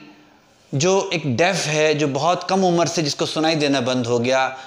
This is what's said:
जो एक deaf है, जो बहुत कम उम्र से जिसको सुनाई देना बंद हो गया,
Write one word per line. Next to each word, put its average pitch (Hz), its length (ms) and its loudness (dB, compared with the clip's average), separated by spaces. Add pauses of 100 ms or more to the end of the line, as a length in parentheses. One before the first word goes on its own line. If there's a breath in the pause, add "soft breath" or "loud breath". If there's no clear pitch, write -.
(760)
जो 185 380 2
एक 147 240 -2
deaf 175 180 2
है, 156 380 0
जो 147 140 0
बहुत 156 420 -2
कम 190 140 2
उम्र 170 240 2
से 175 140 -2
जिसको 147 240 -2
सुनाई 160 300 -2
देना 139 260 0
बंद 127 260 -2
हो 120 120 2
गया, 131 480 0